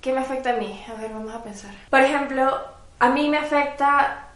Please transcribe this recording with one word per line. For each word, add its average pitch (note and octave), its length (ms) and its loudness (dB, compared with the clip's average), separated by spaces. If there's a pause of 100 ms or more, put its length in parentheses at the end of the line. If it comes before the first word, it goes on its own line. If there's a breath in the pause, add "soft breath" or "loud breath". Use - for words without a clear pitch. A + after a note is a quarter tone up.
¿qué C4 120 -2
me C4 80 0
afecta C4 300 -4
a A#3 60 2
mí? G#3 320 -8
A A3 120 -12
ver, A3 120 -8
vamos A3 220 -10
a A#3 80 -12
pensar. G3+ 300 -14 (180)
Por C4+ 100 6
ejemplo, C4+ 580 2 (400)
a B3+ 120 4
mí D4 180 2
me D4+ 100 2
afecta C#4+ 960 0